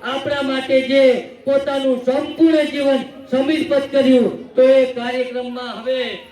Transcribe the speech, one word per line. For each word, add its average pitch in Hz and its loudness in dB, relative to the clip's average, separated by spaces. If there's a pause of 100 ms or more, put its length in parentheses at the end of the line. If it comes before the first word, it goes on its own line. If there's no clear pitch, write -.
આપણા 277 -4
માટે 262 -2 (140)
જે 269 4 (420)
પોતાનું 269 0
સંપૂર્ણ 294 2
જીવન 269 0 (300)
સમર્પિત 277 0
કર્યું, 254 4 (240)
તો 254 4 (160)
એ 262 4 (100)
કાર્યક્રમમાં 247 -6
હવે 254 -4 (320)